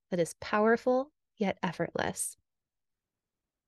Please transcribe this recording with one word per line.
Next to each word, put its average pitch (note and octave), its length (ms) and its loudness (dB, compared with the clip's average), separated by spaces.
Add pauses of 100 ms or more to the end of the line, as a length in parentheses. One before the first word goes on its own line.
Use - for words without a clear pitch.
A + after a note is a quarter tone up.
(100)
that F3+ 80 -2
is E3 220 0
powerful A#3 720 2 (240)
yet F#3+ 260 -2
effortless. - 760 -4 (1300)